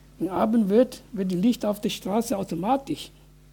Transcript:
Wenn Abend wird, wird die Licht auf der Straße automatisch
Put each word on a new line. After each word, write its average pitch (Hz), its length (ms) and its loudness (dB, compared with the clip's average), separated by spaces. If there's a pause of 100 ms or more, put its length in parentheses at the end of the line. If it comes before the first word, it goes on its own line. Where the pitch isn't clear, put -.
(180)
Wenn - 120 -4
Abend 220 380 2
wird, 240 340 4 (100)
wird 190 180 -2
die 180 60 -2
Licht 226 280 2
auf 208 160 -2
der 202 100 -2
Straße 220 460 -2
automatisch 190 760 -4 (400)